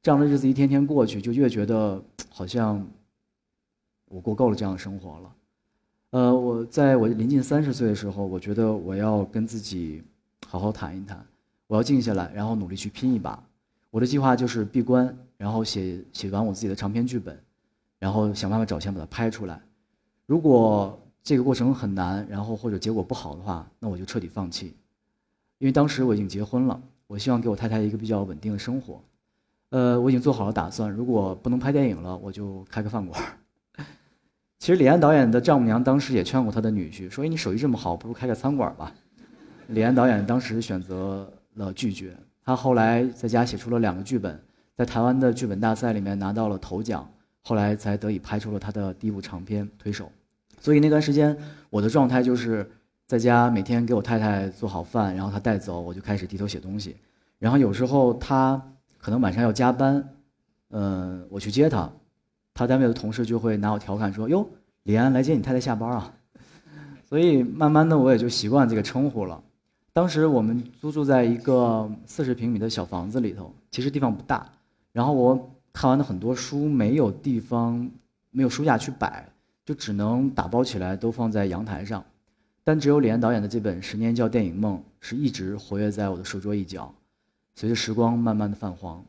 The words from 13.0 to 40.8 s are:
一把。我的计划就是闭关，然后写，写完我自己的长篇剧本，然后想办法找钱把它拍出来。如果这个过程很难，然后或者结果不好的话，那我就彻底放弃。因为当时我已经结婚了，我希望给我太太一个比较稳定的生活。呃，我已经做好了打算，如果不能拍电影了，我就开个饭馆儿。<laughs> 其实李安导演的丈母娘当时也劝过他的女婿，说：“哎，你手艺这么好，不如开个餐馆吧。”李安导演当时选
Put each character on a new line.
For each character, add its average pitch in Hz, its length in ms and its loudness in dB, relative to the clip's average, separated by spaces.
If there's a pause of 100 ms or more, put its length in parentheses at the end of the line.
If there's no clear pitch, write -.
一 117 60 0
把。 76 200 -8 (520)
我 113 100 -2
的 127 60 2
计 139 120 0
划 135 180 4
就 123 100 0
是 113 160 -2
闭 117 200 0
关， 127 340 2 (220)
然 101 120 -4
后 113 140 -2
写， 92 340 -6 (140)
写 - 160 -8
完 98 160 -2
我 104 80 -2
自 95 80 -8
己 110 80 -4
的 95 60 -2
长 101 180 -6
篇 120 140 0
剧 123 120 -4
本， 82 220 -12 (580)
然 95 140 -4
后 107 220 2
想 98 160 -6
办 110 80 0
法 113 60 0
找 101 140 -4
钱 101 140 -6
把 90 80 -8
它 78 60 -12
拍 113 240 -2
出 107 160 -10
来。 82 120 -12 (680)
如 151 120 2
果 110 640 4 (220)
这 143 160 2
个 123 40 2
过 131 120 2
程 123 180 2
很 110 220 -2
难， 95 340 -2
然 101 160 -6
后 113 100 -6
或 110 160 -6
者 98 80 -4
结 110 140 -4
果 113 100 -2
不 113 120 -6
好 78 200 -12
的 85 80 -16
话， 87 240 -8 (120)
那 113 100 -8
我 92 80 -6
就 92 80 -10
彻 113 160 -6
底 87 80 -12
放 92 220 -8
弃。 87 240 -12 (840)
因 135 80 0
为 131 60 2
当 143 160 4
时 131 160 -2
我 120 100 2
已 104 40 0
经 101 100 -4
结 98 160 -6
婚 127 220 0
了， 123 120 -2 (280)
我 101 100 -12
希 104 140 -4
望 120 100 2
给 117 80 -2
我 104 80 0
太 113 140 -4
太 110 100 0
一 107 100 2
个 110 60 -6
比 110 100 -8
较 107 160 0
稳 90 160 -8
定 107 140 -6
的 101 60 -4
生 123 200 -6
活。 127 240 -14 (680)
呃， 123 280 2
我 123 120 4
已 - 20 6
经 123 80 4
做 143 100 2
好 110 140 -2
了 104 80 -2
打 95 180 -4
算， 107 200 -6
如 110 160 -6
果 101 300 0
不 - 120 -8
能 123 100 0
拍 123 140 -2
电 139 160 4
影 98 140 -2
了， 90 160 -8
我 101 120 -10
就 95 340 -10
开 - 180 -8
个 104 80 -4
饭 107 160 -6
馆 80 160 -10
儿。 - 600 -16
<laughs> - 20 -20 (720)
其 - 140 0
实 185 40 6
李 147 100 6
安 131 120 8
导 147 140 6
演 139 180 6
的 120 100 4
丈 143 200 4
母 120 60 4
娘 113 160 2
当 135 160 4
时 135 160 -2
也 95 100 2
劝 131 180 0
过 107 100 -2
他 113 80 -2
的 110 100 0
女 92 200 -2
婿， 92 200 -12
说 139 160 -6
：“哎， - 20 -2
你 165 80 -4
手 127 160 -4
艺 101 60 -2
这 143 100 0
么 120 80 2
好， 85 200 -4
不 113 120 -14
如 117 60 -8
开 123 120 -8
个 127 80 0
餐 135 220 -2
馆 113 200 -2
吧。” - 160 -12 (760)
李 110 140 0
安 120 120 4
导 127 120 6
演 107 180 4
当 120 160 0
时 113 220 -4
选 95 180 -4